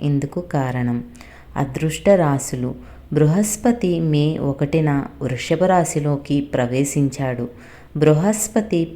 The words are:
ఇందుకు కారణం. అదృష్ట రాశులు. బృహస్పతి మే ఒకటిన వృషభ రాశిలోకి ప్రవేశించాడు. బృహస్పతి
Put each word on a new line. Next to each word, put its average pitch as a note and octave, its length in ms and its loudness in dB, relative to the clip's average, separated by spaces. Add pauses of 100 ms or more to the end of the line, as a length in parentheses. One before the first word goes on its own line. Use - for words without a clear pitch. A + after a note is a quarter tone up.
ఇందుకు C#3+ 400 -2
కారణం. B2 640 -2 (520)
అదృష్ట C#3 520 -2
రాశులు. C#3+ 640 2 (380)
బృహస్పతి F3+ 880 2
మే D3+ 380 2
ఒకటిన C#3+ 680 0 (180)
వృషభ C#3 420 -2
రాశిలోకి D3 760 2
ప్రవేశించాడు. C3 1080 -2 (480)
బృహస్పతి E3+ 880 2 (120)